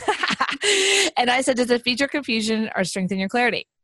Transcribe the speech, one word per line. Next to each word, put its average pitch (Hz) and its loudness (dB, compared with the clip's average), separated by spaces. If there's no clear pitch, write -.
And 247 2
I 254 2
said, 262 2
"Does 240 0
it 240 2
feed 247 -2
your 277 2
confusion 220 -2
or 196 0
strengthen 190 -2
your 190 -2
clarity?" 233 0